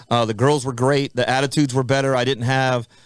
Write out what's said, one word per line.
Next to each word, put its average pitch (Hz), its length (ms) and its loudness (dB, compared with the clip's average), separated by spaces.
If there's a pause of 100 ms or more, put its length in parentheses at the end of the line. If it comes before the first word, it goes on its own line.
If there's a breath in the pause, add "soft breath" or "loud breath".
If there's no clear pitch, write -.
Uh, 120 160 2
the 110 80 -2
girls 127 320 0
were 131 80 -6
great. 135 420 0
The 120 140 -2
attitudes 135 440 0
were 131 100 2
better. 135 340 0
I 123 80 0
didn't 127 200 -2
have 131 420 0 (180 soft breath)